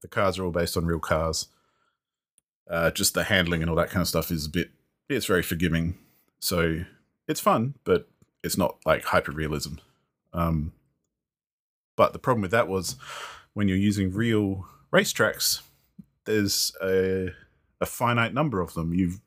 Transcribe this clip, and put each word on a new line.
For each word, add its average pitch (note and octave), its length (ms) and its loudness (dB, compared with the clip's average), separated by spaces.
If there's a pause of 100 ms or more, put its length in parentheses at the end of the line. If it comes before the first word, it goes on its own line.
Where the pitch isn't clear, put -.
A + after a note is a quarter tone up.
The F#2 60 -16
cars F#2+ 300 0
are F#2+ 60 -4
all F2+ 60 -2
based E2+ 260 0
on E2+ 100 0
real E2+ 120 0
cars. D#2+ 500 -2 (1200)
Uh, E2+ 200 2
just - 240 -2
the E2+ 100 0
handling F2 380 2
and E2 80 -2
all D#2+ 60 0
that E2 120 2
kind F2+ 140 0
of E2+ 60 0
stuff - 220 -2
is D#2 140 -4
a D2+ 60 -8
bit, E2 200 -2 (380)
it's C3 160 -2
very F2+ 180 2
forgiving. E2 540 -2 (440)
So E2+ 440 0 (420)
it's D#3 140 -4
fun, C#3+ 340 2 (100)
but - 240 2 (360)
it's E2+ 140 -2
not, - 260 0
like, D#2 200 2
hyper-realism. D2+ 720 -2 (580)
Um, E2+ 380 0 (1200)
but G2+ 160 4
the - 60 -12
problem B2 240 0
with F2+ 80 -2
that F2 180 2
was F#2 280 -4 (580)
when G#2 140 0
you're F#2 100 4
using G2 340 2
real G#2 540 0 (260)
racetracks, - 680 2 (640)
there's G#2 460 0 (100)
a, F#2+ 480 0 (500)
a F2+ 60 -2
finite A#2 480 0
number C3 260 0
of E2+ 140 -4
them. E2 180 -4
You've F2+ 340 0